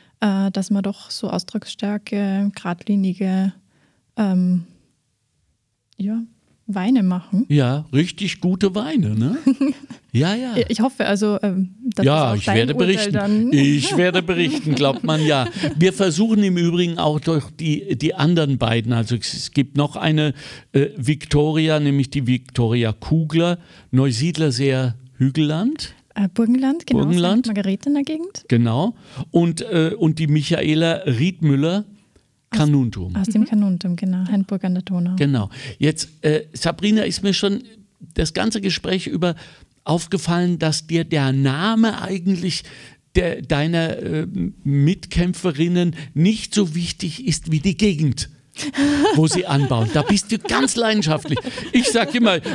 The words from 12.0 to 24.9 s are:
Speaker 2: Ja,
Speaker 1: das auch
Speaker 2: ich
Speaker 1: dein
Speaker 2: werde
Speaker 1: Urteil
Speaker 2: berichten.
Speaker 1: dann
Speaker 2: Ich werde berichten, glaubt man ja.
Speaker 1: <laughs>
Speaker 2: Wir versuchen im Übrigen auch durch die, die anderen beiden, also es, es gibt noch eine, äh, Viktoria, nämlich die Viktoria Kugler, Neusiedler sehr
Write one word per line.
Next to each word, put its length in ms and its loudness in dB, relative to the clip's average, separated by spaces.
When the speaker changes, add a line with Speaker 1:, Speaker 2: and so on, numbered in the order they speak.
Speaker 2:
Ja, 180 4
Speaker 1:
das 80 2
auch 60 0
Speaker 2:
ich 80 -4
Speaker 1:
dein 100 2
Speaker 2:
werde 180 2
Speaker 1:
Urteil 120 2
Speaker 2:
berichten. 260 2
Speaker 1:
dann 400 2
Speaker 2:
Ich 460 4
werde 240 2
berichten, 520 0
glaubt 300 0
man 180 0
ja. 240 2
Speaker 1:
<laughs> 160 -2
Speaker 2:
Wir 140 4
versuchen 500 2
im 140 2
Übrigen 420 0
auch 220 0
durch 300 -2
die, 480 -2
die 160 -2
anderen 420 2
beiden, 380 0
also 200 0
es, 200 -6
es 160 -12
gibt 260 0
noch 180 0
eine, 380 0
äh, 140 4
Viktoria, 840 0
nämlich 280 2
die 180 -4
Viktoria 680 0
Kugler, 640 0
Neusiedler 640 2
sehr 420 0